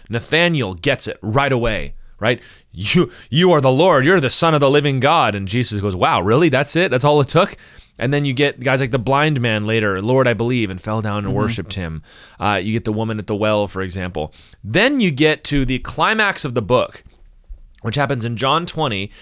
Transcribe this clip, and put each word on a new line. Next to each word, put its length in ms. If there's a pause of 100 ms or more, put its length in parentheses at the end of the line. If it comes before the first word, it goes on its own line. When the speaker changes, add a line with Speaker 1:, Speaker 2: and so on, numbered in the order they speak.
(100)
Speaker 1:
Nathanael 640
gets 340
it 140
right 320
away, 400 (260)
right? 220 (320)
"You, 360 (200)
you 240
are 80
the 100
Lord, 340
you're 140
the 100
Son 240
of 60
the 100
living 300
God." 340
And 140
Jesus 320
goes, 160
"Wow, 240
really? 300
That's 260
it? 160
That's 140
all 160
it 80
took?" 260 (420)
And 160
then 120
you 80
get 260
guys 220
like 100
the 80
blind 400
man 260
later, 360
"Lord, 260
I 60
believe," 360
and 120
fell 200
down 180
and 80
Speaker 2:
Mm-hmm. 100
Speaker 1:
worshiped 380
him. 260 (400)
Uh, 200
you 120
get 100
the 80
woman 280
at 80
the 80
well, 340
for 120
example. 520 (320)
Then 340
you 120
get 340
to 180
the 160
climax 640
of 120
the 60
book, 420 (800)
which 140
happens 260
in 140
John 280
twenty, 460 (100)